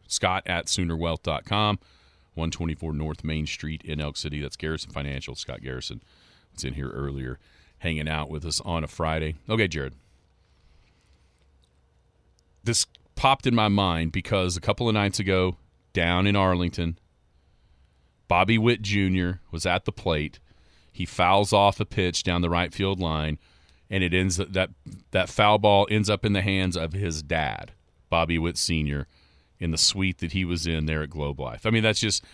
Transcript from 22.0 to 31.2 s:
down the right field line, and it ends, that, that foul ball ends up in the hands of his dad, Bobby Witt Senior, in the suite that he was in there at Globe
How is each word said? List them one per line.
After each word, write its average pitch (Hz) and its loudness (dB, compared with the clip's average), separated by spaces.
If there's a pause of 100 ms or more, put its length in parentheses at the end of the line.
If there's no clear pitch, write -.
down 87 2
the 85 2
right 87 0
field 95 0
line, 78 -2 (500)
and 95 0
it 85 0
ends, 92 2
that, 92 -2 (420)
that 98 0
foul 107 4
ball 101 6
ends 104 2
up 104 0
in 101 2
the 95 2
hands 95 0
of 82 -4
his 87 -4
dad, 71 -4 (380)
Bobby 82 2
Witt 82 -2
Senior, 71 0 (520)
in 85 -4
the - -2
suite 95 2
that 85 -4
he 92 0
was 85 -2
in 80 0
there 78 -2
at 69 -6
Globe 71 -6